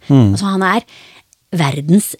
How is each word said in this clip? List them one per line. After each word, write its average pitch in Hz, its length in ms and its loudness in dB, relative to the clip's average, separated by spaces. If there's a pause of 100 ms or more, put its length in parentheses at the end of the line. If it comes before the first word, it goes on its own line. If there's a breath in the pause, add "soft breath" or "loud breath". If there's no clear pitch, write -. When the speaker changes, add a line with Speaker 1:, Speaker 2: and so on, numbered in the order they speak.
Speaker 1:
Mm. 123 240 4
Speaker 2:
Altså, 101 120 -4
han 190 180 -2
er 190 200 -2 (680 loud breath)
verdens, 151 680 0